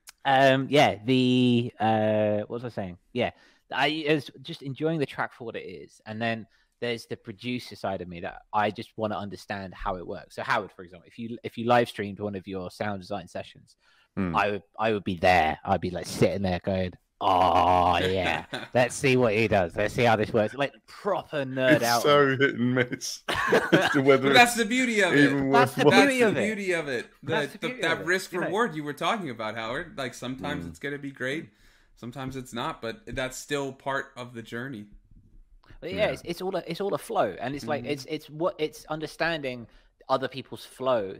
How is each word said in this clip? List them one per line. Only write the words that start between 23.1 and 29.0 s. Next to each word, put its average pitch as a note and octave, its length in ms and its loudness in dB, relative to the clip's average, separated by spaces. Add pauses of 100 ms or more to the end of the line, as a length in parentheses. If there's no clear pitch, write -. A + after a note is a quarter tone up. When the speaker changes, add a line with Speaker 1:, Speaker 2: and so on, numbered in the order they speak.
Speaker 1:
<laughs> - 40 -10
Speaker 2:
as - 640 2
to D3 100 2
whether C3+ 280 6
Speaker 3:
But C#3 40 4
that's A#3+ 200 8
Speaker 2:
it's A3+ 100 0
Speaker 3:
the - 20 2
beauty A#3+ 360 0
of F3 120 4
it. C#3+ 60 6
Speaker 2:
even C#3 320 4
Speaker 1:
That's - 260 4
Speaker 2:
worth - 80 4
Speaker 1:
the D3 60 10
beauty - 60 6
Speaker 3:
That's C4+ 200 6
the B3 120 4
Speaker 1:
of F3+ 80 0
it. C3 80 0 (100)
Speaker 3:
beauty G3 160 -4
of E3 160 -2
it. A#2+ 180 -4 (160)
The, D3+ 100 -6
Speaker 1:
That's C#3+ 220 -2
the G#3 60 -18
Speaker 3:
the, E3 80 -6
Speaker 1:
beauty B3+ 160 -6
Speaker 3:
that E3 80 0
Speaker 1:
of D#3+ 100 -2
it, - 60 -8
Speaker 3:
risk F#3 260 -2
Speaker 1:
you F3+ 60 -4
know. F3 80 -2
Speaker 3:
reward G3 280 0
you D3+ 80 -8
were D3 100 -6
talking F3 360 -4